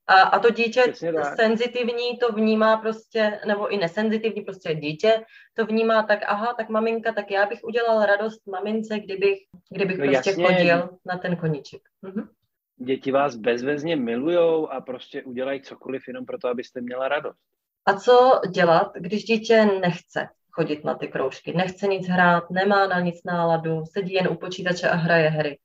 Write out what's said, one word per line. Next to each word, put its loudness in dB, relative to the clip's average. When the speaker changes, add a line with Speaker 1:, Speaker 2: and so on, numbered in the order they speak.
Speaker 1:
a, 6
a 6
to 4
dítě 0
Speaker 2:
Přesně 0
tak. -2
Speaker 1:
senzitivní -2
to 0
vnímá 2
prostě, -4
nebo -2
i -2
nesenzitivní, -2
prostě -8
dítě 0
to -2
vnímá 2
tak, 0
aha, -2
tak -8
maminka, -2
tak -6
já 2
bych -8
udělal 0
radost -2
mamince, -6
kdybych, -2
kdybych -4
Speaker 2:
No 0
Speaker 1:
prostě 2
Speaker 2:
jasně. 0
Speaker 1:
chodil 4
na -6
ten -4
koníček. -6
Mhm. -10
Speaker 2:
Děti -4
vás 0
bezvezně -2
milujou 0
a -8
prostě -12
udělají -6
cokoliv -10
jenom -12
proto, -8
abyste -6
měla -6
radost. -6
Speaker 1:
A 4
co 6
dělat, 4
když -4
dítě 4
nechce -2
chodit -4
na -4
ty -8
kroužky, -6
nechce -2
nic -2
hrát, 2
nemá 2
na 0
nic -4
náladu, 0
sedí -6
jen 0
u -2
počítače -4
a 2
hraje 2
hry? -2